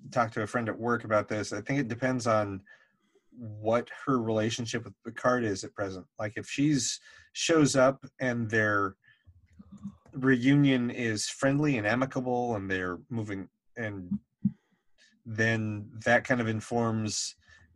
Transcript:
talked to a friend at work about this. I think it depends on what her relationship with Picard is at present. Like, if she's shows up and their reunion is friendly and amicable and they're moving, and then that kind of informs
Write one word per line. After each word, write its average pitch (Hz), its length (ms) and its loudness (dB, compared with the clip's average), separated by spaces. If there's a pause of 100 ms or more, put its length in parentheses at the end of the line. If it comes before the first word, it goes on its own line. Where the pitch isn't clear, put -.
(120)
talked 117 240 0
to 117 60 -2
a 107 60 -2
friend 117 220 -2
at - 100 -6
work 117 240 0
about 107 240 2
this. 107 260 -4
I 104 80 -6
think 139 180 -2
it 120 100 -2
depends 120 380 -2
on 104 340 2 (760)
what 110 520 0 (160)
her 131 160 4
relationship 113 640 0
with 101 80 -14 (120)
Picard 123 380 0
is 101 220 -2
at - 100 -16
present. 95 300 -6 (120)
Like, 107 200 -6
if - 120 -10
she's 143 500 0 (340)
shows 156 420 4
up 131 300 4 (140)
and 120 300 -2
their 104 460 2 (1160)
reunion 131 760 4
is 117 380 -2
friendly 139 500 0
and 104 80 -2
amicable 123 680 0
and 98 160 -4
they're 90 260 -2 (120)
moving, 104 380 -6 (300)
and 101 400 -6 (1080)
then 110 640 -2 (160)
that 117 180 6
kind 127 180 0
of 110 60 -2
informs 110 880 -2 (400)